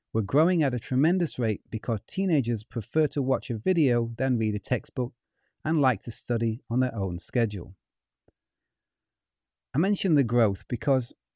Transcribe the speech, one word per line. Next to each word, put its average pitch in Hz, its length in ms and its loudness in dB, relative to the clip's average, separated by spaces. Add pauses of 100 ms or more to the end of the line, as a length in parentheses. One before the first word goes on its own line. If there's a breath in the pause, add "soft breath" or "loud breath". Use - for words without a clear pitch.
(120)
We're 113 120 0
growing 165 380 2
at 135 120 0
a 120 60 -2
tremendous 156 600 0
rate 110 300 -2
because 110 320 -4
teenagers 139 640 -2
prefer 151 440 -2
to 143 140 -4
watch 127 280 -2
a 113 80 -4
video 120 600 2
than 131 200 0
read 107 180 0
a 104 40 -2
textbook - 540 -4 (500)
and 160 160 0
like 131 220 2
to 117 100 -10
study 113 480 -2 (100)
on 123 120 2
their 127 120 0
own 95 240 -2
schedule. 104 580 -4 (2000)
I 127 40 -4
mentioned 185 400 2
the 135 80 4
growth 110 420 2
because, 131 460 -2 (220)